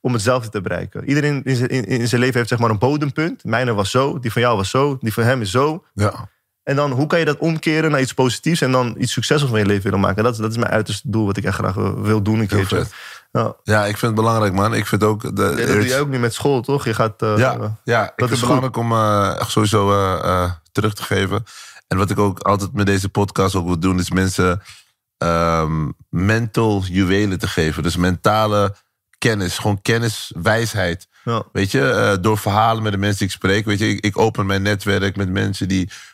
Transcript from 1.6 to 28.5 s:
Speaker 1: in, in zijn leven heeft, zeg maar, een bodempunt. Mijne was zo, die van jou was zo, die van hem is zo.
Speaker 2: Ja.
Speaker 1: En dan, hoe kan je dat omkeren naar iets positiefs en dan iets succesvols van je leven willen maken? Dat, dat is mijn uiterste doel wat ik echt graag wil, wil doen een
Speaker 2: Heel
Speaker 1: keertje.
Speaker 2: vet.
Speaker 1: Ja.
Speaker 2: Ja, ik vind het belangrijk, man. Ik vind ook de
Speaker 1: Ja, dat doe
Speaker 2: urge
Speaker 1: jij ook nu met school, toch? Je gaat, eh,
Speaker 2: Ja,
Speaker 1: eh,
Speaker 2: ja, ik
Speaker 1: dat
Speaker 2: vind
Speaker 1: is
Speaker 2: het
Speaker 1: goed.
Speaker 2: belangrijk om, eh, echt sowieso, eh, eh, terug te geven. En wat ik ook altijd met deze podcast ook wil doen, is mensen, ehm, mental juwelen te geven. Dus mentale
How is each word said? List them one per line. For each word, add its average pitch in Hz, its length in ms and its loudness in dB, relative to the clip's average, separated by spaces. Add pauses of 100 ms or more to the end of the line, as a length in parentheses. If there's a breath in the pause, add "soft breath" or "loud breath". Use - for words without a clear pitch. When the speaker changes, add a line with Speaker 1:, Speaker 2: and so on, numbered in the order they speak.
Speaker 1:
in, 127 160 -2
in 120 220 -2
zijn 120 140 2
leven 123 160 2
heeft, 117 120 0
zeg 120 100 0
maar, 113 100 2
een 107 100 0
bodempunt. 143 640 -2
Mijne 117 300 0
was 101 180 -2
zo, 143 280 0
die 120 120 -4
van 117 100 0
jou 120 160 2
was 98 120 -2
zo, 139 300 2
die 110 140 -4
van 117 100 0
hem 123 180 2
is 95 100 -4
zo. 151 420 0
Speaker 2:
Ja. - 360 -2 (340)
Speaker 1:
En 139 120 -2
dan, 143 160 0
hoe 139 160 0
kan 170 120 2
je 160 60 2
dat 151 120 0
omkeren 160 540 0
naar 139 100 2
iets 131 120 -2
positiefs 131 480 0
en 131 100 2
dan 123 260 2
iets 123 140 -2
succesvols 143 400 0
van 107 80 2
je 104 60 4
leven 98 180 2
willen 98 160 0
maken? 98 240 2
Dat, 117 140 0
dat 110 140 -2
is 113 60 -4
mijn 117 140 -2
uiterste 107 380 -4
doel 107 160 0
wat 98 120 -2
ik 95 60 -4
echt 98 140 -2
graag 101 160 -2
wil, 101 280 -2
wil 107 200 2
doen 107 120 2
een 113 60 2
Speaker 2:
Heel 104 180 0
Speaker 1:
keertje. 95 200 0
Speaker 2:
vet. - 160 -2 (380 loud breath)
Speaker 1:
Ja. 113 320 -2
Speaker 2:
Ja, 107 220 2
ik 104 120 -2
vind - 40 -6 (100)
het 107 40 -2
belangrijk, 110 380 2
man. 101 200 2
Ik 110 140 -2
vind 104 160 0
ook 107 180 2 (140)
de 101 60 0
Speaker 1:
Ja, 98 60 2
dat 73 100 0
doe 117 180 0
Speaker 2:
urge 104 120 2
Speaker 1:
jij 127 120 0
ook 143 80 0
nu 131 120 -2
met 120 140 0
school, 139 280 0
toch? 139 240 -2
Je 113 80 0
gaat, 110 280 -2
eh, 107 160 0
Speaker 2:
Ja, 123 200 2
Speaker 1:
eh, 110 60 -6 (200)
Speaker 2:
ja, 113 200 2
ik 90 120 -6
Speaker 1:
dat 123 140 -2
Speaker 2:
vind - 20 0
Speaker 1:
is 131 80 0
Speaker 2:
het 123 100 0
Speaker 1:
goed. 127 100 4
Speaker 2:
belangrijk 127 180 -4
om, 117 140 -2
eh, 104 480 2
echt - 120 -4
sowieso, 104 400 2
eh, 95 280 2 (240)
eh, 87 80 -2 (200)
terug 110 220 0
te - 100 -10
geven. 98 400 -2 (440 loud breath)
En 92 100 -2
wat 98 120 0
ik 104 100 -2
ook 101 200 0
altijd 98 340 -2
met 101 120 0
deze 98 240 0
podcast 98 460 0
ook 87 100 0
wil 87 140 0
doen, 92 200 2
is 87 120 -2
mensen, 92 500 0 (560 loud breath)
ehm, 82 720 0 (200)
mental 107 760 0
juwelen 95 540 0
te - 80 -4
geven. 78 360 -2
Dus 82 120 0
mentale 101 800 2 (420 soft breath)